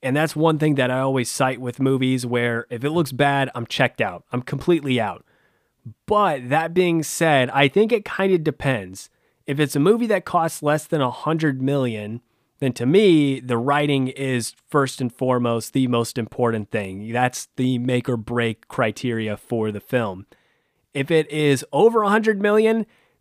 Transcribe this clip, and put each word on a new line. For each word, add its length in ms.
And 140
that's 180
one 240
thing 180
that 140
I 100
always 300
cite 300
with 200
movies, 440
where 460
if 120
it 80
looks 220
bad, 420
I'm 120
checked 340
out. 320
I'm 80
completely 580
out. 240
But 420
that 240
being 300
said, 480
I 180
think 240
it 140
kind 260
of 100
depends. 680
If 120
it's 180
a 40
movie 260
that 200
costs 360
less 240
than 140
a 100
hundred 520
million, 580
then 160
to 100
me, 560
the 160
writing 520
is 460
first 320
and 120
foremost 600
the 160
most 300
important 520
thing. 420
That's 440
the 220
make 320
or 80
break 500
criteria 680
for 340
the 80
film. 460
If 140
it 180
is 420
over 300
a 60
hundred 340
million, 420